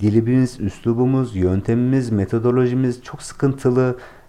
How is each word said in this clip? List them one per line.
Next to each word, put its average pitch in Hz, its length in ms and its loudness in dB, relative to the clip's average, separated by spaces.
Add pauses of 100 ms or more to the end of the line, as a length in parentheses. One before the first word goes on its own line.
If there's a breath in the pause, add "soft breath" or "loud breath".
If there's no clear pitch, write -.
Dilimiz, 113 600 2
üslubumuz, 120 760 -2
yöntemimiz, 117 720 0
metodolojimiz 123 920 0
çok - 200 -16
sıkıntılı. 127 720 0 (320 loud breath)